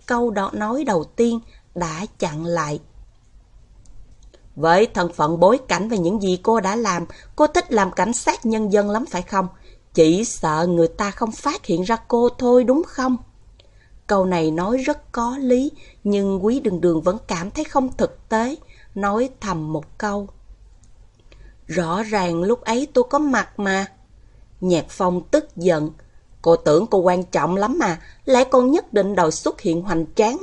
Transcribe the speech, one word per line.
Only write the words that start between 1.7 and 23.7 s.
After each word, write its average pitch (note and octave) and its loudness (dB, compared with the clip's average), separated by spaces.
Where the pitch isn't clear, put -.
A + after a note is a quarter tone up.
đã E3+ -6
chặn D#3+ -4
lại. D#3+ -4
"Với E3+ 4
thân F3 -4
phận E3 0
bối G#3 6
cảnh G3 -2
và A#3 -2
những F#3+ 0
gì F#3 0
cô A3+ 2
đã F#3+ -2
làm, F3+ -4
cô D4+ 4
thích F4 0
làm G3 2
cảnh G3 -2
sát - -2
nhân A3 -2
dân G3+ 2
lắm A3+ -2
phải F3+ -6
không? F#3+ -2
Chỉ E3+ 6
sợ D#3+ -2
người E3+ 4
ta G3+ -4
không A3 -6
phát - -6
hiện F3+ 0
ra A3+ -2
cô A#3+ 2
thôi B3 4
đúng C4+ 2
không?" B3+ -2
Câu G3 2
này E3+ 0
nói F#3 -2
rất C#4+ -4
có A#3+ -4
lý, B3+ 2
nhưng G3 0
Quý A#3+ 0
Đường F#3 -2
Đường E3 2
vẫn F3+ 0
cảm F#3 -6
thấy D4+ -6
không C4+ -2
thực - -4
tế, A#3 -2
nói G#3 -2
thầm D#3+ -6
một D#3 -10
câu. G3+ -6
"Rõ E3+ -2
ràng F#3 -2
lúc A3 0
ấy B3 -2
tôi B3 4
có C#4+ 2
mặt C4 -2
mà." F#3+ 0